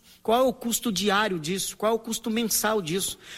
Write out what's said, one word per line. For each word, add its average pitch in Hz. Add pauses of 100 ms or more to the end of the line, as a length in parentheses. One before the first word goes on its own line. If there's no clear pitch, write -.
(240)
Qual 226
é 262
o 247
custo 240
diário 196
disso? 175
Qual 214
é 226
o 226
custo 226
mensal 214
disso? 180 (180)